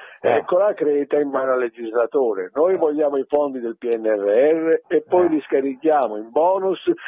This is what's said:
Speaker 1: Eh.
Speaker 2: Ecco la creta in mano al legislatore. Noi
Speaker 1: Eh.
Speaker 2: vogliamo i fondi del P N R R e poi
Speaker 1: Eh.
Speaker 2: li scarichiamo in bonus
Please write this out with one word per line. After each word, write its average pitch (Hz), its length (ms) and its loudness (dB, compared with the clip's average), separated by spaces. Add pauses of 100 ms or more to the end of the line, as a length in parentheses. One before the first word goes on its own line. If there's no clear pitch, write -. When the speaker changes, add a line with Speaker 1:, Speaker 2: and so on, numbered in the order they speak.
(220)
Speaker 1:
Eh. 120 140 2
Speaker 2:
Ecco 180 240 0
la 202 160 2
creta 147 440 0
in 143 100 -2
mano 131 240 -2
al 127 60 0
legislatore. 113 920 -2
Noi 170 200 2
Speaker 1:
Eh. 185 40 0
Speaker 2:
vogliamo 151 400 0
i 135 100 -2
fondi 143 320 -2
del 117 200 -8
P - 60 -12 (100)
N 113 100 -8
R 104 220 0
R 160 600 2
e 156 200 0
poi 180 180 2
Speaker 1:
Eh. 170 40 0
Speaker 2:
li 156 120 0
scarichiamo 135 760 0
in 110 120 -10
bonus 185 500 0 (280)